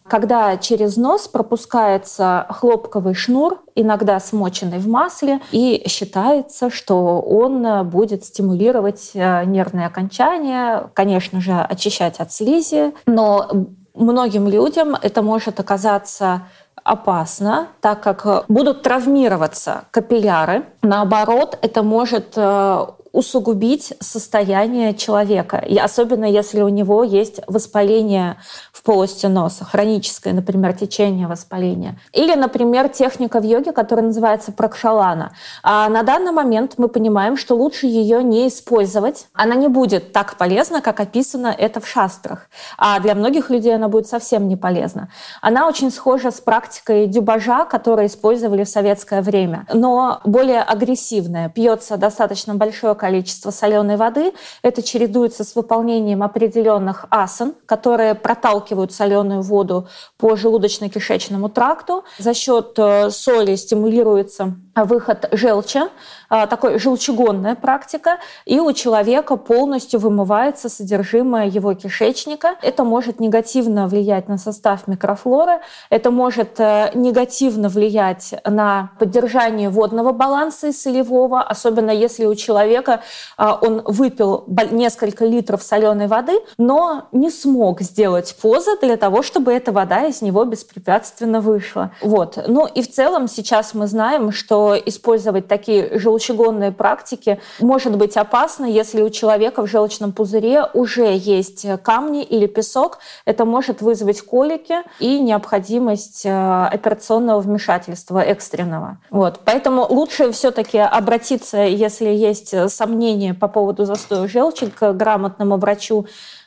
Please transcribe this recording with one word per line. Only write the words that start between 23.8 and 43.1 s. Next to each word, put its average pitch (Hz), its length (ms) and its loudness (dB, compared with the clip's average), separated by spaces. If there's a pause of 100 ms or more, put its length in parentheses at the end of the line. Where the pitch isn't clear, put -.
состояние 214 920 0
человека, 208 640 0
и - 200 0
особенно 226 480 0
если 208 360 2
у 202 80 2
него 208 340 2
есть 208 440 0
воспаление 208 880 0 (340)
в - 120 -20
полости 196 420 2
носа, 185 400 0
хроническое, 202 680 -2
например, 185 400 0
течение 196 540 -2
воспаления. 180 720 -6 (140)
Или, 320 220 2
например, 254 540 0
техника 262 500 -2
в 208 40 0
йоге, 240 300 0
которая 214 320 0
называется 220 460 0
пракшалана. 202 840 0 (280)
А 214 280 2
на 220 140 2
данный 339 280 0
момент 262 460 0
мы 240 100 2
понимаем, 220 500 0
что - 180 -2
лучше 269 300 0
её 226 360 2
не 247 260 2
использовать. 214 840 -2
Она 226 220 0
не 269 120 2
будет 233 460 0
так 202 240 -2
полезна, 233 440 0
как 220 180 -2
описано 240 480 -4
это 220 320 -2
в 214 80 -12
шастрах. - 640 -4 (280)
А 202 220 2
для 208 140 2